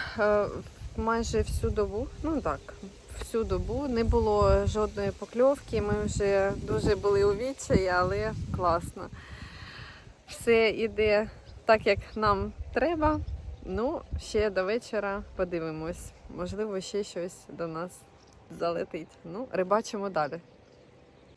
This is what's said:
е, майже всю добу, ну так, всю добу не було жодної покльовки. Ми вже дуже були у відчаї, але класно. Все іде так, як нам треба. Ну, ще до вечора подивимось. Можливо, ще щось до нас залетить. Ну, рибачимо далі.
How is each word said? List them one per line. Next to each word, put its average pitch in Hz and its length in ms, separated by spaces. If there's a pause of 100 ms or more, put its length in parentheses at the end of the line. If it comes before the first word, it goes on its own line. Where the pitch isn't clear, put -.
(180)
е, 208 280 (500)
майже 226 460
всю 233 280
добу, 208 360 (160)
ну 294 180
так, 156 200 (580)
всю 226 260
добу 196 440
не 226 160
було 208 600
жодної 202 440
покльовки. 233 720
Ми 208 220
вже 196 520
дуже 214 400
були 196 280
у 202 100
відчаї, 233 540
але 190 440 (240)
класно. 175 520 (1200)
Все 226 420
іде 214 600 (340)
так, 220 220
як 202 120 (160)
нам 208 380 (220)
треба. 302 460 (440)
Ну, 226 360 (200)
ще 214 300
до 185 140
вечора 202 580 (140)
подивимось. 165 760 (240)
Можливо, 190 440
ще 202 240
щось 180 320 (120)
до 170 180
нас 165 260 (680)
залетить. 170 500 (160)
Ну, 202 280
рибачимо 196 560
далі. 160 320 (960)